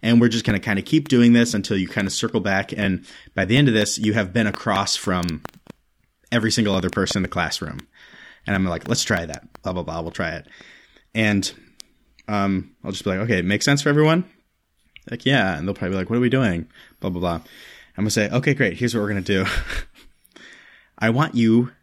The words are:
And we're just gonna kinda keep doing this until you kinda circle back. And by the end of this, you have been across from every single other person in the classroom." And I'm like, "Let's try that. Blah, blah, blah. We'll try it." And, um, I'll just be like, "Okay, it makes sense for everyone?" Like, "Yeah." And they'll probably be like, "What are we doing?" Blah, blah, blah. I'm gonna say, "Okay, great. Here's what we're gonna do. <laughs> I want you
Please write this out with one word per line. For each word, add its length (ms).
And 180
we're 80
just 160
gonna 160
kinda 220
keep 260
doing 240
this 200
until 240
you 120
kinda 220
circle 300
back. 320
And 320
by 100
the 120
end 100
of 80
this, 240
you 140
have 200
been 140
across 480
from 480
every 220
single 240
other 140
person 280
in 60
the 40
classroom." 520
And 80
I'm 100
like, 240
"Let's 140
try 240
that. 220
Blah, 100
blah, 100
blah. 180
We'll 120
try 180
it." 160
And, 380
um, 420
I'll 80
just 100
be 80
like, 100
"Okay, 180
it 60
makes 200
sense 180
for 60
everyone?" 360
Like, 160
"Yeah." 320
And 80
they'll 80
probably 200
be 40
like, 120
"What 60
are 40
we 100
doing?" 360
Blah, 100
blah, 100
blah. 140
I'm 80
gonna 60
say, 200
"Okay, 240
great. 240
Here's 160
what 80
we're 60
gonna 140
do. 220
<laughs> 760
I 120
want 240
you 380